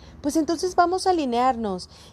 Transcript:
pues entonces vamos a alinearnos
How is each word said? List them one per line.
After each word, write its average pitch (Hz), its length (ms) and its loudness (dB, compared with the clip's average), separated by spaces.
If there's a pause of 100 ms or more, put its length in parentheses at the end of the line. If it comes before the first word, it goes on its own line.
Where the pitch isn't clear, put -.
(220)
pues 285 140 -2
entonces 330 380 -2
vamos 359 320 2
a 370 60 2
alinearnos 240 800 0 (220)